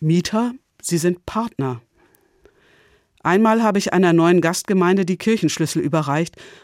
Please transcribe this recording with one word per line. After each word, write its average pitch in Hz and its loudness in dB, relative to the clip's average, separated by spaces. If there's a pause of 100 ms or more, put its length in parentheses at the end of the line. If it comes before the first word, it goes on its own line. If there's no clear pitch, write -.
Mieter, 180 0 (280)
sie - -2
sind 175 -2
Partner. 139 -6 (1400)
Einmal 220 2
habe 208 0
ich 196 -2
einer 180 4
neuen 170 4
Gastgemeinde 185 0
die 180 -2
Kirchenschlüssel 165 -2
überreicht 156 -2 (280)